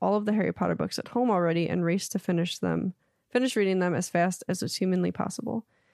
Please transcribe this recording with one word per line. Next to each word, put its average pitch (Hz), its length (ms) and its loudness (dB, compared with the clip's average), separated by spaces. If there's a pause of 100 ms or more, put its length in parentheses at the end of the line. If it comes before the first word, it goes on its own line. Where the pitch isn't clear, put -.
all 196 140 2
of 208 100 0
the 208 80 2
Harry 196 200 2
Potter 175 220 0
books - 240 -4
at - 100 -8
home 247 220 0
already 170 380 2
and 175 160 0
raced 175 260 -2
to 196 80 -2
finish 175 400 -2
them, 180 340 -2 (360)
finish 247 260 2
reading 190 240 2
them 180 160 2
as 170 140 -2
fast 175 380 0
as 185 140 -2
was - 140 -4
humanly 180 360 2
possible. - 540 -4 (280)